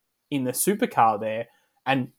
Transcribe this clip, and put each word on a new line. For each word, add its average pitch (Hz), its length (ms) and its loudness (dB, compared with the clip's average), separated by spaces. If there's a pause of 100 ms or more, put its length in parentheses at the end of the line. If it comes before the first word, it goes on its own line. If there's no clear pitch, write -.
(320)
in 135 140 -2
the 123 60 -2
supercar 123 680 2
there 110 280 -6 (380)
and 135 340 0